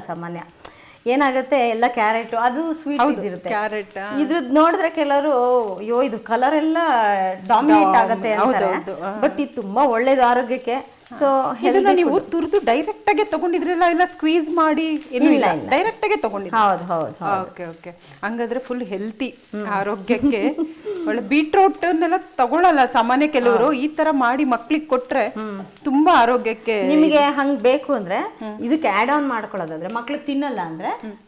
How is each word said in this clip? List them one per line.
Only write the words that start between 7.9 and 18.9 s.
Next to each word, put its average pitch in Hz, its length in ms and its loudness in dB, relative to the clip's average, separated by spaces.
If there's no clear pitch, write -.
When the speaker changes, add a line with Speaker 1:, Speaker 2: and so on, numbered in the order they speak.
Speaker 1:
ಆಗತ್ತೆ" 220 380 2
Speaker 2:
ಹೌದು, 208 120 2
Speaker 1:
ಅಂತಾರೆ. 196 280 2
Speaker 2:
ಹೌದು, 196 300 -8
ಆ. 208 160 -6
Speaker 1:
But 294 220 0
ಇದು 254 120 -8
ತುಂಬಾ 214 300 -2
ಒಳ್ಳೇದು 254 400 2
ಆರೋಗ್ಯಕ್ಕೆ. 247 800 -2
So, 294 120 -4
Speaker 2:
ಇದನ್ನ 269 480 0
Speaker 1:
healthy 392 220 4
Speaker 2:
ನೀವು 349 240 2
Speaker 1:
food. - 120 -6
Speaker 2:
ತುರ್ದು 339 280 0
ಡೈರೆಕ್ಟ್ 311 520 -2
ಆಗೇ 415 140 2
ತಗೊಂಡಿದ್ರಲ್ಲ, 349 580 -2
ಇಲ್ಲ 339 220 2
ಸ್ಕ್ವೀಸ್ 311 460 -2
ಮಾಡಿ? 320 320 2
ಏನೂ 262 180 4
Speaker 1:
ಇಲ್ಲ, 269 140 4
Speaker 2:
ಇಲ್ಲ, 170 160 0
Speaker 1:
ಇಲ್ಲ. - 100 -6
Speaker 2:
ಡೈರೆಕ್ಟ್ 392 340 0
ಆಗೇ 415 120 0
ತಗೊಂಡಿದ್ರಿ? 196 420 -4
Speaker 1:
ಹೌದು, 190 260 2
ಹೌದು, 170 400 -4
ಹೌದು. 190 180 -2
Speaker 2:
ಓಕೆ, 180 220 -12
ಓಕೆ. 165 260 -14
ಹಂಗಾದ್ರೆ 233 360 -4
ಫುಲ್ 247 220 -8
ಹೆಲ್ತಿ 214 460 -8